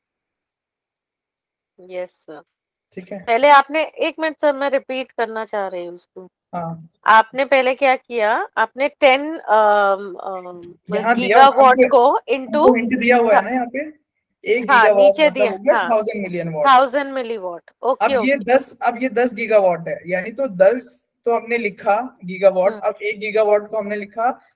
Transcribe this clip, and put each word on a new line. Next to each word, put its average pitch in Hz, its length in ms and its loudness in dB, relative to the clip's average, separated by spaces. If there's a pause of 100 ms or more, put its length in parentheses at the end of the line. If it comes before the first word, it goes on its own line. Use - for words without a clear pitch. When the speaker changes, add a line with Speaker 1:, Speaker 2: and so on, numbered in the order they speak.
(1800)
Speaker 1:
यस 180 300 -12
सर। 151 320 -20 (500)
Speaker 2:
ठीक 185 200 -16
है। 185 120 -14
Speaker 1:
पहले 240 240 0
आपने, 285 360 4
एक - 340 -6
minute 311 220 -6
sir, 294 120 2
मैं 269 180 -4
repeat 262 420 -6
करना 220 320 -6
चाह 202 240 -6
रही 175 180 -10
हूँ 175 80 -14
उसको। 180 340 -20 (260)
Speaker 2:
हाँ। 165 340 -12 (180)
Speaker 1:
आपने 220 380 2
पहले 262 300 0
क्या 262 220 0
किया? 240 600 -4
आपने 233 320 -2
टेन, 285 500 0
अम, 202 760 0
अम, 180 600 -14 (200)
Speaker 2:
यहाँ 220 200 0
दिया, - 0 -
Speaker 1:
गीगावाट 254 720 6
Speaker 2:
आपको, 254 280 4
Speaker 1:
को 440 80 0 (120)
into 262 240 -4
Speaker 2:
आपको 254 180 4
hint 240 240 -4
दिया 240 180 2
हुआ 226 200 4
है 240 60 4
ना 208 80 -6
यहाँ 254 160 -4
पे? 247 120 -10 (680)
एक 226 260 -2
Speaker 1:
हाँ, 247 120 6
Speaker 2:
गीगावाट 208 220 4
Speaker 1:
नीचे 302 180 4
Speaker 2:
मतलब 294 100 4
Speaker 1:
दिया, 247 180 0
Speaker 2:
हो 190 80 -8
गया 233 180 0
Speaker 1:
हाँ। 185 140 -2
Speaker 2:
थाउजेंड 214 320 -4
मिलियन 175 260 -8
watt। 165 200 -2
Speaker 1:
थाउजेंड 269 440 2
मिलीवाट। 220 580 -10 (120)
ओके, 233 220 -2
Speaker 2:
अब 240 60 0
ये 262 260 0
Speaker 1:
ओके। 208 80 -6
Speaker 2:
दस, 262 380 -2
अब 240 200 -4
ये 262 60 0
दस 240 260 -2
गीगावाट 196 540 0
है, 147 180 -8
यानी 185 260 -6
तो 269 160 -6
दस 202 600 0 (160)
तो 233 120 0
हमने 226 220 -4
लिखा 220 680 -4
गीगावाट, 185 480 0
Speaker 1:
हम्म। 214 80 -12
Speaker 2:
अब 202 220 -4
एक 208 160 -6
गीगावाट 208 500 0
को 220 100 -8
हमने 208 180 -6
लिखा 226 440 -6 (160)